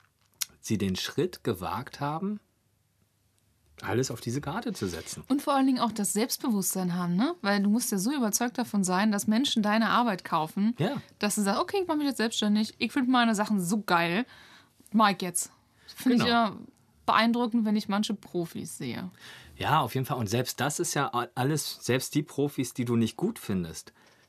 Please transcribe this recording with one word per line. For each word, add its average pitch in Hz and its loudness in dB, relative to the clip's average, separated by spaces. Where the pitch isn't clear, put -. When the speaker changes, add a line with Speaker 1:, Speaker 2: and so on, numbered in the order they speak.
Speaker 1:
sie - -4
den 95 0
Schritt - -4
gewagt 92 -6
haben, 165 -6
alles 117 -2
auf 117 -10
diese 123 -4
Karte 190 -6
zu 107 -4
setzen. - -10
Speaker 2:
Und 277 0
vor 294 0
allen 269 4
Dingen 262 4
auch 233 0
das 202 -2
Selbstbewusstsein 196 0
haben, 175 0
ne? 277 2
Weil 202 2
du 202 4
musst 233 2
ja 208 0
so 202 0
überzeugt 240 0
davon 208 0
sein, 185 2
dass 202 -2
Menschen 226 2
deine 214 2
Arbeit 202 2
kaufen, 180 0
Speaker 1:
Ja. 226 -2
Speaker 2:
dass 208 0
du 214 0
sagst, 196 2
„Okay, 370 0
ich 359 -2
mach 320 0
mich 302 0
jetzt 262 -2
selbstständig, 214 0
ich 226 -2
find 254 2
meine 240 4
Sachen 208 2
so 185 0
geil, 175 2
mach 214 6
ich 190 -4
jetzt.“ 180 -6
Find - 2
ich 233 6
Speaker 1:
Genau. 240 4
Speaker 2:
ja 233 2
beeindruckend, 233 4
wenn 214 2
ich 214 -2
manche 208 0
Profis - -8
sehe. 147 -8
Speaker 1:
Ja, 131 2
auf 123 -2
jeden 131 -2
Fall. 135 -4
Und 113 -2
selbst 123 -2
das 143 -2
ist 170 -2
ja 139 -2
a-, 120 -2
alles, 143 -2
selbst - 0
die 151 0
Profis, 143 -4
die 123 -4
du 120 0
nicht 113 0
gut 226 -2
findest, 87 -6